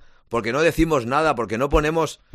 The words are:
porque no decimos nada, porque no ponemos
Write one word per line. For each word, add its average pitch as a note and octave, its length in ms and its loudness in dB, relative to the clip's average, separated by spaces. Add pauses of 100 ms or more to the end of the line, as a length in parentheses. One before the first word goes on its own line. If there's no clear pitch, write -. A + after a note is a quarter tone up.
(300)
porque A#2 220 -2
no C#3 100 0
decimos D#3+ 460 2
nada, D3+ 260 2
porque A2+ 240 -4
no C#3 120 -2
ponemos D#3 520 0 (120)